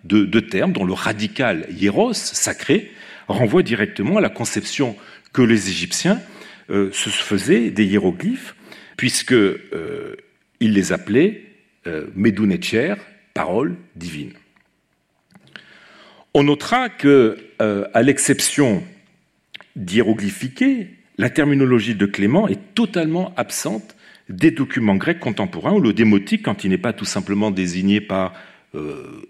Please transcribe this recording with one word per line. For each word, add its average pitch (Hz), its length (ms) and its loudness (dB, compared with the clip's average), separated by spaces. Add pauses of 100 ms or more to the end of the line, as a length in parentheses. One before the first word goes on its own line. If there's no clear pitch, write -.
deux, 101 220 4
deux 104 220 0
termes 135 240 0
dont 101 140 -2
le 90 80 -2
radical 107 760 -2
hieros, 196 440 0
sacré, - 760 -2 (380)
renvoie 117 340 2
directement 110 560 -2
à 208 40 2
la 135 80 0
conception - 680 -4 (380)
que 127 100 4
les 110 260 4
Égyptiens, 90 500 -2 (520)
euh, 98 200 0
se - 180 -6
faisaient 107 600 0
des 104 160 2
hiéroglyphes, 104 720 -2 (400)
puisque, - 380 -2
euh, - 840 -2 (440)
ils 110 140 2
les 92 200 2
appelaient, 147 500 0 (420)
euh, 78 300 -8
Medunetcher, 107 800 0 (380)
parole 120 420 -2 (200)
divine. 78 360 -12 (2000)
On 143 80 6
notera 208 460 0
que, 135 480 6 (220)
euh, 104 360 0
à 113 80 6
l'exception 135 800 2 (920)
d'hiéroglyphiqué, 120 1160 -2 (260)
la 127 140 0
terminologie 131 640 2
de 98 100 2
Clément 104 420 2
est - 280 -6
totalement 180 600 -2
absente - 600 -6 (340)
des 98 220 2
documents 113 440 0
grecs 165 240 -2
contemporains 101 540 -4
où 208 80 4
le 117 100 4
démotique, 104 520 4
quand 107 200 -4
il 98 60 0
n'est 92 80 2
pas 107 160 -4
tout 107 100 -10
simplement 101 460 -2
désigné 95 500 0
par, 95 360 -4 (400)
euh, 76 540 -12